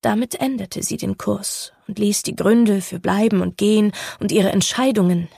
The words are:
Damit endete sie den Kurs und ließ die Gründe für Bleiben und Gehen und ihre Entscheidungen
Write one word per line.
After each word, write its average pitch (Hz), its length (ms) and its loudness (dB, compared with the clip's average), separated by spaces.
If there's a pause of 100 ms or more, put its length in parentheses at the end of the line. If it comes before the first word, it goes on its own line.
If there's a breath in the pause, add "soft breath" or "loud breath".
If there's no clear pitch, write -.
Damit 233 340 0
endete 262 460 -4
sie 151 140 -6
den 190 220 -4
Kurs - 540 -6 (140)
und 202 120 -10
ließ 208 240 0
die - 140 -6
Gründe 214 440 4
für 180 180 -10
Bleiben 196 440 2
und 180 160 -4
Gehen 208 340 4 (260 loud breath)
und - 140 -2
ihre 196 180 4
Entscheidungen 185 880 0